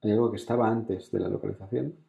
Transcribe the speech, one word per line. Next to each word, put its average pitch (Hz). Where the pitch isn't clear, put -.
Hay 107
algo 113
que 98
estaba 120
antes 113
de 98
la 92
localización 104